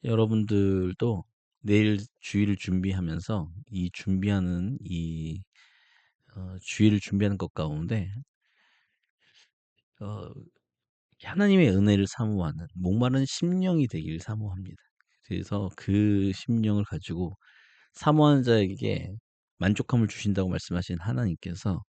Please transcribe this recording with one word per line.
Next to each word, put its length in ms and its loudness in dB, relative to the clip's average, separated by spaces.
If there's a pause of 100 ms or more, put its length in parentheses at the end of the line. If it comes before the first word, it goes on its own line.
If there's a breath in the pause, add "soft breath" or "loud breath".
여러분들도 1200 2 (380)
내일 380 4 (220)
주일을 340 0
준비하면서 960 -2 (200)
이 200 -2
준비하는 880 -2
이, 600 -6 (920 soft breath)
어, 260 -12
주일을 380 4
준비하는 380 0
것 160 -6
가운데, 580 -4 (1900 soft breath)
어, 280 -12 (920)
하나님의 520 4
은혜를 320 6
사모하는 680 -4
목마른 500 0
심령이 640 0
되기를 320 -6
사모합니다. 580 -10 (520)
그래서 460 -4
그 580 2
심령을 520 0
가지고 520 -8 (560 soft breath)
사모하는 500 4
자에게 680 0 (480)
만족함을 480 2
주신다고 420 -2
말씀하신 500 -4
하나님께서 840 -4 (100)